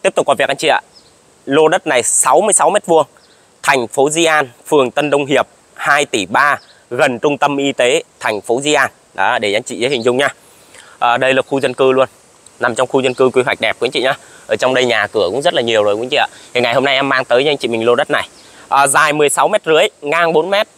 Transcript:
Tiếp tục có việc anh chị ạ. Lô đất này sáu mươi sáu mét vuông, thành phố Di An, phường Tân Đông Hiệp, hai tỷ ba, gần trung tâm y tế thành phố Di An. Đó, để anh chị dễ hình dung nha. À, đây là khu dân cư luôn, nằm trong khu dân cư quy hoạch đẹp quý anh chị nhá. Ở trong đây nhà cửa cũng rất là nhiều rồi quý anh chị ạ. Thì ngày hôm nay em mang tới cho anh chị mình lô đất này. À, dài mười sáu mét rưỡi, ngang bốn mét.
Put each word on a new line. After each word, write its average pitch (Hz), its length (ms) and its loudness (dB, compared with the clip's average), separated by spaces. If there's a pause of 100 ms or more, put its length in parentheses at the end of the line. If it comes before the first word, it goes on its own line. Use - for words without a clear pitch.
Tiếp 196 120 0
tục 151 120 0
có 139 120 2
việc 139 100 0
anh 139 80 -4
chị 156 120 -2
ạ. 123 120 2 (640)
Lô 151 220 2
đất 175 180 0
này 127 160 2
sáu - 380 2
mươi 208 120 0
sáu 151 180 2
mét 208 160 -2
vuông, 160 200 2 (560)
thành 131 240 0
phố 139 240 0
Di 165 140 0
An, 151 240 0 (180)
phường 135 240 2
Tân 147 200 -4
Đông 143 160 0
Hiệp, 131 200 0 (280)
hai 147 300 0
tỷ 104 220 -4
ba, 127 340 0 (300)
gần 123 280 0
trung 143 200 -2
tâm 143 180 0
y 139 160 -2
tế 131 300 0 (180)
thành 107 200 -4
phố 120 200 -2
Di 147 120 -2
An. 135 180 2 (240)
Đó, 110 240 0
để 107 140 -2
anh 113 100 -2
chị 120 140 -12
dễ 120 120 -4
hình 123 160 -4
dung 123 120 0
nha. 139 120 -2 (680)
À, 120 180 0
đây 131 180 0
là 131 80 0
khu 139 180 -4
dân 127 140 -2
cư 131 180 2
luôn, 131 160 2 (520)
nằm 120 140 -2
trong 127 140 -2
khu 135 120 0
dân 127 140 -2
cư 131 160 2
quy 127 120 0
hoạch 110 180 -4
đẹp 107 200 -2
quý 120 60 -2
anh 131 40 -2
chị 131 120 -4
nhá. 139 120 0 (320)
Ở 113 100 -2
trong 131 180 0
đây 127 100 2
nhà 110 220 0
cửa 98 260 -2
cũng 135 100 -4
rất 175 120 0
là 143 80 0
nhiều 113 200 2
rồi 104 120 0
quý 110 80 -6
anh 127 60 -8
chị 143 80 -2
ạ. 113 100 2 (280)
Thì 123 60 0
ngày 120 140 0
hôm 131 100 2
nay 139 100 0
em 139 140 0
mang 131 160 0
tới 127 200 2
cho 156 60 2
anh 143 60 0
chị 127 120 -6
mình 113 180 -2
lô 120 80 4
đất 147 160 -2
này. 120 180 -2 (400)
À, 139 180 2
dài 151 260 2
mười 147 160 2
sáu 151 200 0
mét 208 180 0
rưỡi, 165 220 2 (120)
ngang 160 320 -2
bốn 165 180 0
mét. 208 260 -2